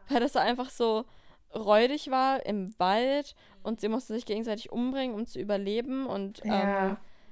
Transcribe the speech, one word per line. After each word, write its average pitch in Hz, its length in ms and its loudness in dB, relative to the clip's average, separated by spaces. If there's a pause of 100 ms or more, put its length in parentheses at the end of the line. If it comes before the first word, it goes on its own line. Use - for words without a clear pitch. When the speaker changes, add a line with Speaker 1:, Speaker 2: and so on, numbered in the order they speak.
Speaker 1:
Weil 247 140 4
das 240 140 0
war - 80 4
einfach 247 260 0
so, 220 360 0 (500)
räudig 233 560 4
war 262 340 2
im 202 340 -4
Wald 247 560 2 (280)
und 220 180 -4
sie 208 80 0
mussten 220 240 -2
sich 233 120 -4
gegenseitig 220 460 -4
umbringen, 254 440 -2
um 220 120 -4
zu - 120 -8
überleben 214 680 -2
und, 196 400 -6
Speaker 2:
Ja. 196 440 2
Speaker 1:
ähm, 208 80 -4 (340)